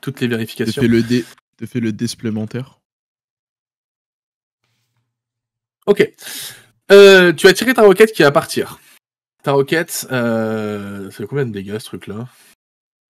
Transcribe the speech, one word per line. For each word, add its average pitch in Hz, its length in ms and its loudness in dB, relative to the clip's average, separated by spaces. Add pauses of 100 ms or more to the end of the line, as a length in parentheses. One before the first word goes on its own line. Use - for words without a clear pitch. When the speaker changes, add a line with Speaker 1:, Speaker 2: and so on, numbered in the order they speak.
Speaker 1:
toutes - 200 -10
les 127 80 -4
Speaker 2:
T'as - 80 -2
Speaker 1:
vérifications. 113 460 -6
Speaker 2:
fait 117 60 2
le 117 140 2
dé, 117 220 -2 (340)
t'as 113 80 -16
fait 123 140 -8
le 113 120 -6
dé 107 160 -8
supplémentaire. 110 720 -12 (3000)
Speaker 1:
Ok. 196 260 0 (800)
Euh, 196 400 8
tu 151 140 0
as 196 60 6
tiré 226 220 -2
ta 240 80 2
roquette 214 300 4
qui - 100 -2
va 143 100 4
partir. - 460 -4 (640)
Ta 143 100 -4
roquette, 139 580 -4
euh... 107 1000 -6
ça - 80 -20
fait 107 80 -12
combien 135 200 -6
de 113 60 -12
dégâts 101 260 -10
ce - 80 -14
truc-là ? 107 420 -14 (800)